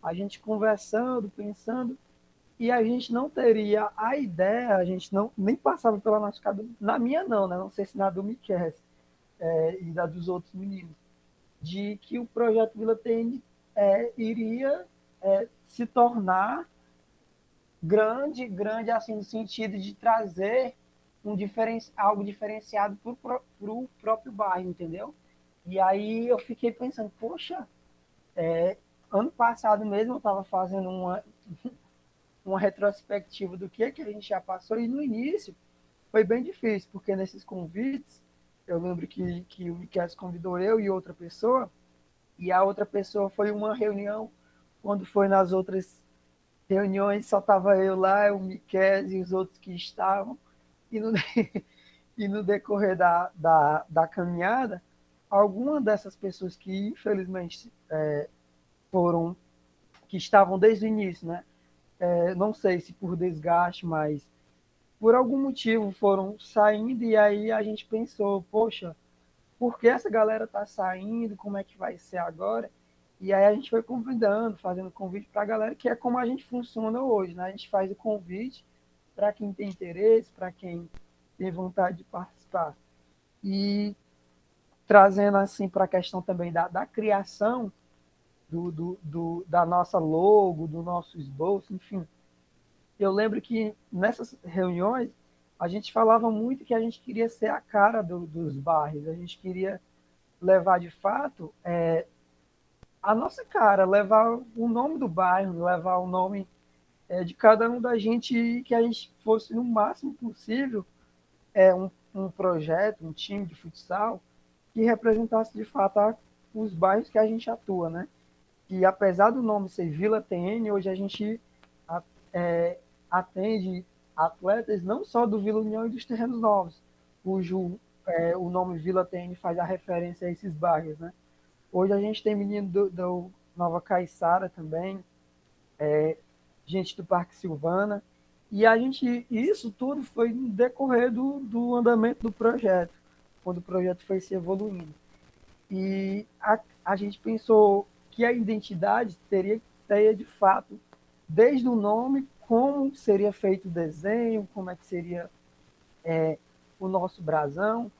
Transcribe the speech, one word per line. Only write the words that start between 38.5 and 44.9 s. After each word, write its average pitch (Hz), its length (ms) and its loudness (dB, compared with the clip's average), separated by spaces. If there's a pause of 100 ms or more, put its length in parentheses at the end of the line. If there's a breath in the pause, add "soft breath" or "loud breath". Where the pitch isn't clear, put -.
eu 170 120 -2
lembro 180 280 -8
que, 175 400 -8
que 180 220 -12
o 170 60 -8
Miquel 175 320 -6 (100)
convidou 180 420 -8
eu 214 200 2
e 202 100 -2
outra 185 240 -4
pessoa, 220 560 -2 (680)
e 175 140 -4
a 185 120 4
outra 196 220 0
pessoa 202 440 -2
foi 208 220 -2
uma 208 240 -4
reunião, 208 540 -4 (520 soft breath)
quando 202 240 -4